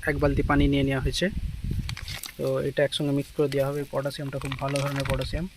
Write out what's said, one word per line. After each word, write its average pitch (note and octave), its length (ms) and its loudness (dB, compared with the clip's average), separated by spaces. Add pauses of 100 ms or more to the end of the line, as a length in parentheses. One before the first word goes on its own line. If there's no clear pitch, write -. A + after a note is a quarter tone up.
এক D3 100 2
বালতি C#3+ 240 2
পানি C#3+ 300 6
নিয়ে C#3 160 4
নেওয়া C3+ 160 0
হয়েছে। C#3 220 0 (1120)
তো C#3+ 80 -2 (220)
এটা C3+ 160 0
একসঙ্গে C#3+ 280 0
মিক্স C#3 240 -2
করে D3 120 4
দেওয়া C#3 200 2
হবে। C#3+ 220 -2
পটাশিয়ামটা C#3 480 -4
খুব C3+ 140 -6 (100)
ভালো C#3 200 0
ধরনের C#3 280 -2
পটাশিয়াম C3+ 360 -2 (100)